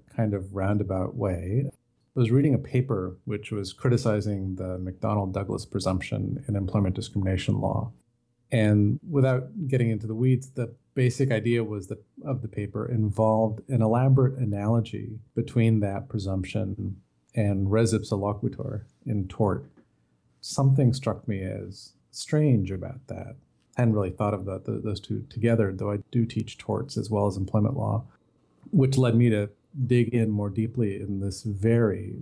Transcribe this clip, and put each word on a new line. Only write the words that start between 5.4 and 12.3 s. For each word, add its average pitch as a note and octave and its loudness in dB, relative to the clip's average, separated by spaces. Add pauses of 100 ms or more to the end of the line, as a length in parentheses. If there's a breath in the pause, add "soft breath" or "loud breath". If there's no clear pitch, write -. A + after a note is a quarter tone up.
presumption G2+ -2
in G2+ 0
employment F#2+ 0
discrimination F#2+ -2
law. - -2 (580)
And G#2+ 4 (100)
without C3+ 0
getting A#2+ 2
into A2 -2
the A2 -6
weeds, B2+ 2
the - -6 (180)
basic C3 2
idea A#2 2
was G#2 -6
that, - -10 (180)
of C3 -4